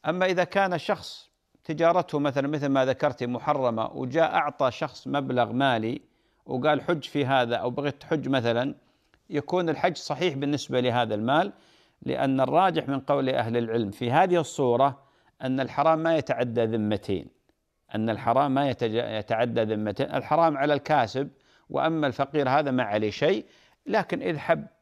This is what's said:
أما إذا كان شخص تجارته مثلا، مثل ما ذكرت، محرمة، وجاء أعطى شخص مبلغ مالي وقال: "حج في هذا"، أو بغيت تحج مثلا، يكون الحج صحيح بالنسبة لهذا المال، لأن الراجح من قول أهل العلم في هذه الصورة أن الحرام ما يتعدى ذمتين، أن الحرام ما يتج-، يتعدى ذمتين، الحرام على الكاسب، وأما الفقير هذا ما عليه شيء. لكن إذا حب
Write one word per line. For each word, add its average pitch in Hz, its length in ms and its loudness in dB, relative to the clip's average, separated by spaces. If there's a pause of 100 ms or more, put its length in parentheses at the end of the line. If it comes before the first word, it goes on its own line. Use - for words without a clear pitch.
أما 180 180 2
إذا 180 180 2
كان 180 340 0
شخص - 520 -6 (340)
تجارته 165 540 2
مثلا، 139 300 0
مثل 143 200 -2
ما 135 160 4
ذكرت، 131 400 0
محرمة، 120 720 -2
وجاء 135 400 0
أعطى 147 360 0
شخص - 380 -10
مبلغ 127 440 0
مالي 120 480 0 (460)
وقال: 143 360 0
"حج 151 220 -2
في 143 220 -2
هذا"، 123 300 2
أو 110 140 -2
بغيت 139 320 -4
تحج 156 260 -2
مثلا، 123 460 0 (560)
يكون 170 380 -2
الحج 160 280 0
صحيح 151 380 -4
بالنسبة 139 460 -2
لهذا 120 340 0
المال، 139 380 0 (500)
لأن 131 380 0
الراجح 156 480 2
من 139 120 -2
قول 139 280 0
أهل 117 280 0
العلم 113 340 0
في 120 200 -4
هذه 175 300 4
الصورة 135 580 2 (440)
أن 131 180 -2
الحرام 147 380 2
ما 165 180 2
يتعدى 120 480 0
ذمتين، 107 600 -2 (680)
أن 110 160 -2
الحرام 120 440 2
ما 139 180 0
يتج-، 113 220 -2 (240)
يتعدى 117 440 0
ذمتين، 107 520 -2
الحرام 151 420 2
على 147 180 2
الكاسب، 139 540 0 (420)
وأما 156 360 0
الفقير 143 420 -2
هذا 143 220 2
ما 127 120 0
عليه 107 280 0
شيء. 190 340 0 (420)
لكن 190 360 -2
إذا 170 160 -2
حب 151 280 0 (160)